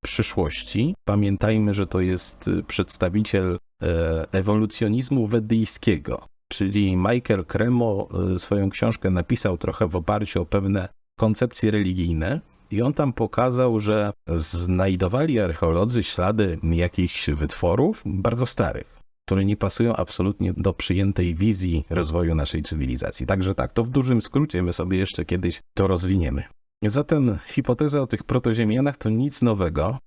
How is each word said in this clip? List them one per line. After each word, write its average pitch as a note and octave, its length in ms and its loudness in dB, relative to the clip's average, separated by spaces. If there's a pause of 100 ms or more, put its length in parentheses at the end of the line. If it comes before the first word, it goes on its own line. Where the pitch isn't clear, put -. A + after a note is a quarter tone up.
przyszłości. G#2+ 920 -2 (100)
Pamiętajmy, G#2 680 2
że G2 140 0
to F#2+ 140 0
jest, - 460 -2
e, F2+ 160 0
przedstawiciel, F#2 960 -2 (220)
e, - 60 -2 (440)
ewolucjonizmu A2 960 0
weddyjskiego. A2 960 0 (260)
Czyli G2 440 2
Michael G2+ 500 2
Cremo, A#2 600 0 (280)
e, F2+ 40 -4
swoją G2 300 0
książkę A2 400 0
napisał F#2 480 0
trochę - 300 -2
w D#2+ 80 -4
oparciu G2+ 460 -2
o E2 40 -2
pewne G2 440 0 (300)
koncepcje A2 520 2
religijne F#2 680 0 (300)
i G#2 100 0
on C3+ 120 2
tam C#3 200 0
pokazał, A#2+ 680 2
że G#2 340 0 (220)
znajdowali F#2 1040 0
archeolodzy F#2 640 0
ślady F#2 600 0
jakichś E2+ 680 0
wytworów F2 760 0
bardzo A2+ 400 -2
starych, - 540 -6 (260)
które G2 200 2
nie G2+ 120 2
pasują A2+ 380 0
absolutnie F#2+ 580 -2
do F#2 200 0
przyjętej F#2 640 0
wizji F#2 540 0
rozwoju E2 460 0
naszej D2 260 -2
cywilizacji. B1+ 640 -4
Także F#2+ 300 0
tak, - 180 -4
to - 100 0
w A#2+ 60 -4
dużym B2+ 320 2
skrócie, C3 420 0
my F2 100 0
sobie F#2 240 0
jeszcze F#2 280 -2
kiedyś F2+ 360 -2 (120)
to G2 140 2
rozwiniemy. F2+ 560 0 (400)
Zatem B2 640 2
hipoteza C#3+ 540 0
o B2+ 60 -2
tych - 160 -4
protoziemianach A#2+ 760 0
to - 120 -4
nic B2 320 0
nowego. G2 640 0